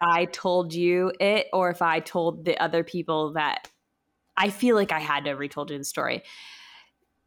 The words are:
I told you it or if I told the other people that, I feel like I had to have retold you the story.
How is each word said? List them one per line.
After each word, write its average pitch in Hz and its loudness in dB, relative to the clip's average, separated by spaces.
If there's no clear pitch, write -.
I 170 4
told 175 0
you 175 2
it 208 2
or 180 2
if 175 -4
I 165 2
told 165 -2
the 170 2
other 165 2
people 156 -4
that, 151 -2
I 196 2
feel 240 4
like 196 2
I 160 0
had 143 -2
to 147 -2
have 135 -6
retold 147 -8
you 143 -6
the 139 -8
story. - -4